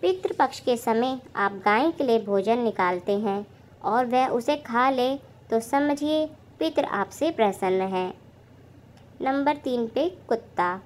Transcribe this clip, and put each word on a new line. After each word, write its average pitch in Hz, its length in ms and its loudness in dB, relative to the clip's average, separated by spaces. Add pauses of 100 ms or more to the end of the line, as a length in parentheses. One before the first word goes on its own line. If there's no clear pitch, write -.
पितृपक्ष 359 580 -2
के 247 180 0
समय 240 420 0 (160)
आप 196 300 -2
गाय 233 260 4
के 311 120 -4
लिए 233 180 4
भोजन 202 380 0
निकालते 196 600 0
हैं 208 260 -2 (400)
और 240 200 2
वह 247 240 2
उसे 262 280 0
खा 254 320 2
ले 262 260 0 (340)
तो 226 120 2
समझिए 294 640 0 (340)
पितृ 311 260 0
आपसे 202 460 -2
प्रसन्न 190 560 0
हैं। 185 260 -4 (1080)
नंबर 277 360 0
तीन 240 300 -2
पे 269 200 0 (200)
कुत्ता। - 480 -2 (100)